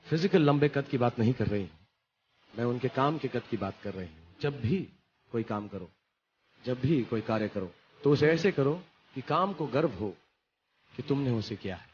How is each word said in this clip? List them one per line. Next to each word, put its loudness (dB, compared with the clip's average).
physical 4
लंबे 6
कद -2
की -2
बात 2
नहीं 4
कर 0
रही -2
हूँ, -10
मैं -2
उनके -2
काम 0
के -6
कद -4
की -2
बात -6
कर -8
रही -10
हूँ। -20
जब -4
भी 0
कोई -2
काम -4
करो, -12
जब -4
भी 2
कोई -2
कार्य -2
करो, -6
तो 6
उसे 6
ऐसे 2
करो 0
कि -6
काम 0
को -4
गर्व 2
हो -6
कि -8
तुमने 0
उसे -2
किया -8
है। -18